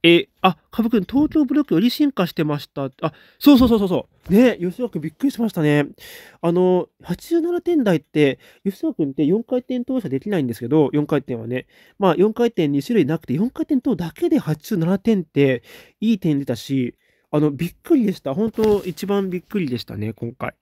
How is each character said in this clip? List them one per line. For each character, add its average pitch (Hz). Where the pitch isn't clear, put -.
え、 170
あ、 185
カ -
ブ 226
く 233
ん、 180
東 285
京 302
ブ -
ロ 302
ッ -
ク 165
よ 160
り 233
進 294
化 175
し -
て 165
ま 147
し -
た。 135
あ、 -
そ 285
う -
そ 254
う -
そ 233
う -
そ 202
う -
そ 170
う。 175
ね、 233
吉 180
田 240
く 170
ん -
び 160
っ -
く -
り 269
し -
ま 233
し 196
た 170
ね。 147
あ 170
の、 180
八 -
十 330
七 349
点 320
台 175
っ -
て、 143
吉 196
田 320
く 156
ん 139
っ -
て 156
四 202
回 247
転 247
投 262
射 135
で 135
き 208
な 190
い 143
ん 127
で 117
す -
け 120
ど、 147
四 147
回 147
転 127
は 113
ね。 123
ま 190
あ、 156
四 214
回 240
転 175
二 143
種 240
類 180
な 156
く -
て、 147
四 202
回 -
転 277
投 240
だ 165
け -
で 320
八 151
十 208
七 175
点 214
っ -
て、 135
い 220
い 190
点 151
出 139
た 120
し、 131
あ 151
の、 151
び 165
っ -
く 339
り 240
で 190
し -
た。 135
本 214
当、 214
一 180
番 196
び 180
っ -
く -
り 160
で 123
し -
た 110
ね、 107
今 120
回。 120